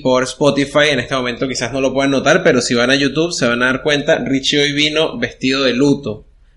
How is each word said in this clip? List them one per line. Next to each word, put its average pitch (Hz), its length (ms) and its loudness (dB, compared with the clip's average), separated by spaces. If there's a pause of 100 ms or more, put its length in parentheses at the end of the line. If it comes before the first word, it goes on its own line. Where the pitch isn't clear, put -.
por 127 180 2
Spotify, 139 720 0
en 131 80 0
este 131 160 -6
momento 123 320 -4
quizás 123 260 -6
no 135 80 -4
lo 131 100 0
puedan 135 200 0
notar, 147 320 2
pero 139 180 4
si 123 140 -2
van 120 160 2
a 139 40 4
YouTube 143 380 0
se 127 140 -2
van 120 160 0
a - 20 2
dar 127 160 0
cuenta, 147 380 0
Richie 135 420 0
hoy 143 100 0
vino 151 460 0
vestido 131 460 -2
de 123 100 2
luto. 127 520 0 (320)